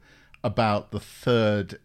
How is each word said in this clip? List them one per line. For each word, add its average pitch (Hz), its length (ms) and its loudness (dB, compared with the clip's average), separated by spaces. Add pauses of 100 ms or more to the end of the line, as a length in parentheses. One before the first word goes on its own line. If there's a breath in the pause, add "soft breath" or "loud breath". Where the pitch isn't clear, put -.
(420 soft breath)
about 107 500 0
the 101 80 -6
third 107 840 0